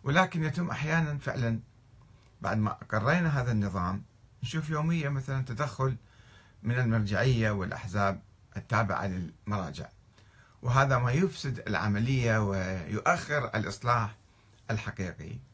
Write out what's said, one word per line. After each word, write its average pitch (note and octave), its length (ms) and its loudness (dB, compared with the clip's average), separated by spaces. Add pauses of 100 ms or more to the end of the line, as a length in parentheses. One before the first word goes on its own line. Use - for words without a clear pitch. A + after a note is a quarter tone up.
ولكن E3 400 2
يتم E3 260 -2
أحيانا D3+ 480 0
فعلا A#2 420 -2 (800)
بعد G2 160 0
ما G#2+ 140 2
أقرينا C#3+ 720 0
هذا B2 100 0
النظام F#2+ 520 0 (400)
نشوف D#3 260 -4
يوميا D#3 400 0
مثلا C3+ 360 -2
تدخل C3 500 -2 (680)
من B2 160 0
المرجعية A2 720 2
والأحزاب G2 720 -2 (360)
التابعة G2 500 0
للمراجع، F2+ 800 -6 (760)
وهذا C3 360 4
ما A#2+ 140 2
يفسد C#3+ 560 0
العملية A2 840 2
ويؤخر G2 960 0
الإصلاح A2 680 -2 (560)
الحقيقي. F#2 680 -6 (160)